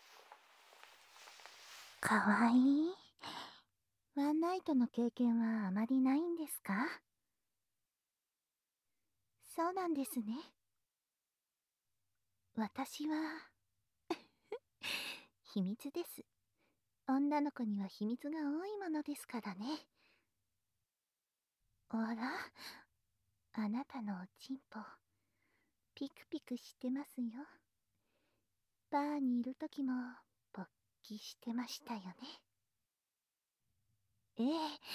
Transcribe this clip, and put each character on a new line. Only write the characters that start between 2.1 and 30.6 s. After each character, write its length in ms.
わ 360
い 400
い。 40
ワ 160
ン 80
ナ 160
イ 80
ト 140
の 100
経 240
験 300
は 260
あ 60
ま 120
り 160
な 140
い 60
ん 160
で 100
す 160
か？ 240
そ 140
う 20
な 160
ん 60
で 100
す 160
ね。 160
私 540
は、 420
<laughs> 520
秘 200
密 280
で 140
す。 200
女 360
の 100
子 120
に 180
は 40
秘 200
密 240
が 80
多 260
い 140
も 100
の 140
で 120
す 120
か 140
ら 140
ね。 320
あ 240
ら、 180
あ 160
な 160
た 160
の 220
お 40
ち 160
ん 40
ぽ、 100
ピ 140
ク 200
ピ 120
ク 160
し 200
て 120
ま 160
す 160
よ。 260
バ 100
ー 20
に 220
い 20
る 120
時 280
も、 100
勃 120